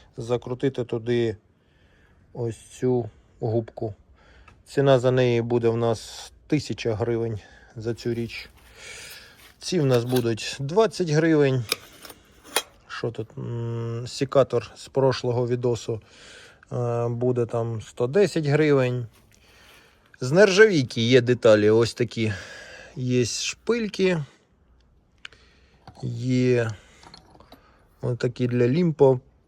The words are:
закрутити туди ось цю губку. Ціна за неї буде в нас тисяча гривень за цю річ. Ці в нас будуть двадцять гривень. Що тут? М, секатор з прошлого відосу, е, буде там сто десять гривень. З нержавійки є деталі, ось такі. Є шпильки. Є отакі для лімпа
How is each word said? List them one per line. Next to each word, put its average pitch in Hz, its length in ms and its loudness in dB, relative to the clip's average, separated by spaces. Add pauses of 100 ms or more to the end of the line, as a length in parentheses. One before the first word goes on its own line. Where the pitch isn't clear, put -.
(180)
закрутити 123 680 -4
туди 117 540 -2 (960)
ось 117 240 -8
цю 123 520 -4 (300)
губку. 113 540 -4 (720)
Ціна 139 340 4
за 127 120 2
неї 123 300 2
буде 117 280 0
в 113 80 0
нас - 560 -4 (140)
тисяча 127 480 -4
гривень 117 440 -4 (360)
за 117 180 -6
цю 120 200 -6
річ. 117 360 -8 (1120)
Ці - 200 -4
в 147 60 2
нас 123 180 4
будуть 117 560 -2
двадцять 175 500 0
гривень. 147 540 4 (1200)
Що - 240 -8
тут? 110 160 -12 (100)
М, 117 720 -8
секатор 123 680 0
з - 120 -20
прошлого 127 600 0
відосу, 120 540 -2 (720)
е, 120 360 -4
буде 120 380 0
там 113 360 -4
сто - 260 -4
десять 165 380 0
гривень. 139 640 2 (1120)
З 127 100 -4
нержавійки 185 720 6
є 123 200 6
деталі, 113 480 4
ось 113 240 4
такі. 113 400 -4 (600)
Є 123 300 0
шпильки. 190 960 -2 (1800)
Є 123 680 0 (1300)
отакі 123 460 -2
для 120 200 0
лімпа 143 520 4 (280)